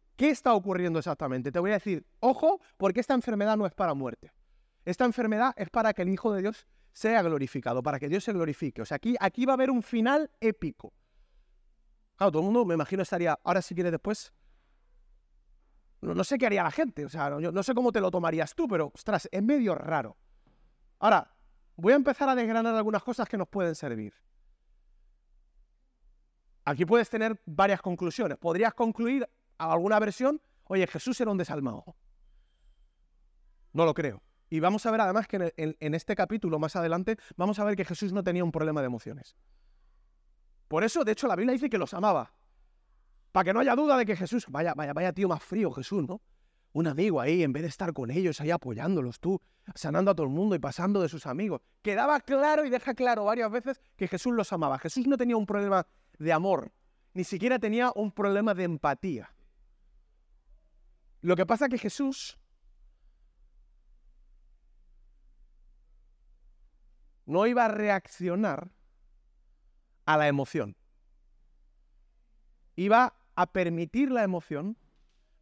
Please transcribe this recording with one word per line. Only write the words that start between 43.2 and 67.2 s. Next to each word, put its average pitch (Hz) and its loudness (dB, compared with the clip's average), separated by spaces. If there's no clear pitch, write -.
Para 185 2
que 185 2
no 226 2
haya 254 4
duda 285 4
de 240 2
que 202 -2
Jesús, 185 -4
vaya, 160 -2
vaya, 143 -6
vaya 175 -2
tío 190 0
más 165 -2
frío 190 -2
Jesús, 139 -4
¿no? 151 -10
Un 165 0
amigo 156 2
ahí, 160 2
en 135 2
vez 151 -4
de 170 -4
estar 170 -6
con 127 -6
ellos, 160 -2
ahí 147 -2
apoyándolos, 127 -2
tú, 185 -2
sanando 175 2
a 180 0
todo 156 -2
el 135 -2
mundo 190 2
y 156 -2
pasando 175 0
de 160 0
sus 156 -10
amigos. 151 -4
Quedaba 240 2
claro 294 2
y 262 -4
deja 247 -2
claro 233 0
varias 220 0
veces 247 -6
que 185 -2
Jesús 240 -2
los 220 0
amaba. 143 0
Jesús 233 -4
no 269 4
tenía 240 0
un 208 0
problema 202 0
de 156 0
amor, 165 2
ni 185 -4
siquiera 214 0
tenía 226 0
un 208 -2
problema 202 0
de 185 -2
empatía. 151 -4
Lo 170 4
que 180 2
pasa 233 2
es 247 -2
que 247 0
Jesús - -6